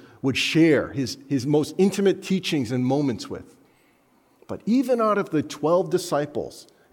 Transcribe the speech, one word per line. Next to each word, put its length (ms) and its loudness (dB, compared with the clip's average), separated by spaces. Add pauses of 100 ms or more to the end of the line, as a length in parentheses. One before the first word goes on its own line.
(220)
would 160 0
share 520 4
his, 280 -6 (100)
his 200 -2
most 300 2
intimate 440 2
teachings 500 -2
and 140 0
moments 440 0
with. 260 -12 (920)
But 180 -10
even 360 2
out 160 2
of 140 -2
the 100 2
twelve 480 0
disciples, 800 -4 (260)